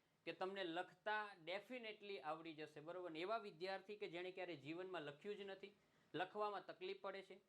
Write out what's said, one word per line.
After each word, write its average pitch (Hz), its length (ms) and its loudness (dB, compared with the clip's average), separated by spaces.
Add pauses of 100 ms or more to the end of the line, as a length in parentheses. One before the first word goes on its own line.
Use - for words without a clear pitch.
(240)
કે 165 80 2
તમને 190 320 2
લખતા 185 640 2 (160)
definitely 208 720 -2
આવડી 160 360 0
જશે, 147 260 -4
બરોબર 170 300 -2
ને? 156 80 0
એવા 196 200 4
વિદ્યાર્થી 190 580 -2
કે 202 120 -2
જેણે 175 220 -2
ક્યારેય 180 260 -2
જીવનમાં 165 460 -2
લખ્યું 147 340 -2
જ 185 40 -6
નથી, 196 360 -6 (380)
લખવામાં 190 520 2
તકલીફ 185 340 -2
પડે 196 220 -2
છે, 190 260 -12